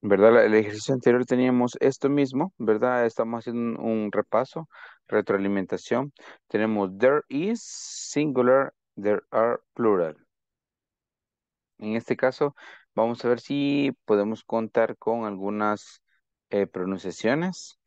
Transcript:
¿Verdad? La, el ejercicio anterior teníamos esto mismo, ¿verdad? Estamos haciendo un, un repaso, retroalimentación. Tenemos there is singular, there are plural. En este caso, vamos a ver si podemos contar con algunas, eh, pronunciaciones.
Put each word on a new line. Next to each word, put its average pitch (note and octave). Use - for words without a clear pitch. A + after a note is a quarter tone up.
¿Verdad? G2+
La, A#2
el G#2+
ejercicio G#2+
anterior B2
teníamos B2
esto C3+
mismo, C#3+
¿verdad? A#2+
Estamos A#2
haciendo A#2
un, A2+
un G2+
repaso, B2
retroalimentación. G2+
Tenemos G#2+
there C3+
is F#3
singular, C3+
there G#2
are A#2
plural. F#2
En A2
este A#2
caso, C#3
vamos A#2
a B2
ver A#2+
si C#3+
podemos G#2+
contar A2+
con A2+
algunas, G#2
eh, G2+
pronunciaciones. G2